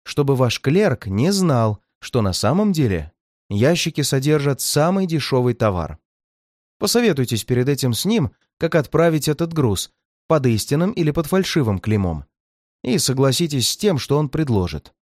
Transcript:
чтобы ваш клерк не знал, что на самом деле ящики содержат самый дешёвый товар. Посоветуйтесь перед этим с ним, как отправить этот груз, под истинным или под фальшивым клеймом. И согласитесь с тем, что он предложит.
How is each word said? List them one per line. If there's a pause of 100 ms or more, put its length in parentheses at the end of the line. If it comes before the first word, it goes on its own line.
чтобы
ваш
клерк
не
знал, (200)
что
на
самом
деле (360)
ящики
содержат
самый
дешёвый
товар. (800)
Посоветуйтесь
перед
этим
с
ним, (260)
как
отправить
этот
груз, (380)
под
истинным
или
под
фальшивым
клеймом. (560)
И
согласитесь
с
тем,
что
он
предложит. (140)